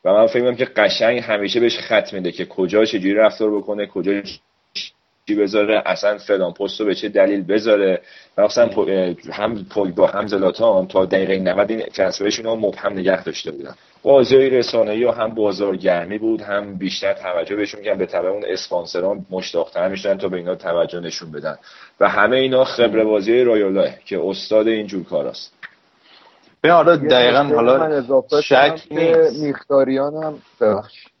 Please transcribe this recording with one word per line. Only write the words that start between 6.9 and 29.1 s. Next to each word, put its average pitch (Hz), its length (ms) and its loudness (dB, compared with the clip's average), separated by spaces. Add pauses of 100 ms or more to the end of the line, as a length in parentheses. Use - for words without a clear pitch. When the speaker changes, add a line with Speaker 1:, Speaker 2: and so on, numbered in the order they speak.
Speaker 1:
چه 107 140 -8
دلیل 101 340 0
بذاره. 101 580 2 (360)
و 98 60 4
مثلاً 117 240 2
پو-، 98 180 -2 (460)
هم 104 400 -6
پوگبا 95 360 0
هم 101 200 -4
زلاتان 95 600 2
تا 95 180 0
دقیقهٔ 95 340 0
نود 95 320 0
این 113 80 -4
تصویرشون 101 680 -4
رو 113 100 -2
مبهم 101 380 -4
نگه 92 300 0
داشته 80 280 -10
بودن. 69 240 -14 (280)
بازی‌های 135 460 6
رسانه‌ای 117 540 0
و 120 80 2
هم 113 240 -4
بازارگرمی 95 800 -2
بود، 110 240 -2
هم 101 360 -6
بیشتر 95 360 -4
توجه 92 420 -6
بهشون 104 240 -6
می‌کردن، 101 200 -4
به 90 60 0
طبع 90 240 -4
اون 104 180 -6
اسپانسران 92 840 -6
مشتاق‌تر 90 580 -4
می‌شدن 98 300 -4
تا 98 100 -6
به 92 100 -4
اینا 87 180 -6
توجه 87 440 -4
نشون 85 320 -12
بدن. 76 240 -10 (440)
و 98 100 4
همه 107 280 2
اینا 131 260 2
خبره 113 400 2
بازی 107 400 2
رایولاه 98 460 2 (160)
که 95 180 -6
استاد 107 440 0
اینجور 101 360 -4
کاراست. - 480 -8 (1120)
Speaker 2:
به 160 100 4
حالا 170 220 8
Speaker 3:
یه 156 60 4
Speaker 2:
دقیقاً 127 440 4
Speaker 3:
نکته 147 120 0
Speaker 2:
حالا 123 220 4
Speaker 3:
من 156 140 0
اضافه 135 500 0
Speaker 2:
شک 139 260 4 (220)
Speaker 3:
کنم 151 100 -4
که 165 180 4